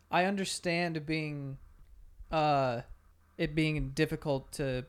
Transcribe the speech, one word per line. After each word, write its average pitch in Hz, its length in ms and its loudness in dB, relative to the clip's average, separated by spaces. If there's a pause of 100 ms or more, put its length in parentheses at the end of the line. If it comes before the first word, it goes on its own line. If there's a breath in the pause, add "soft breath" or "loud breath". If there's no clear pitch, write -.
(100)
I 175 140 4
understand 175 840 0
being, 147 520 -4 (720)
uh, 139 520 4 (560)
it 156 160 0
being 151 360 2
difficult 147 640 0
to, 131 340 -2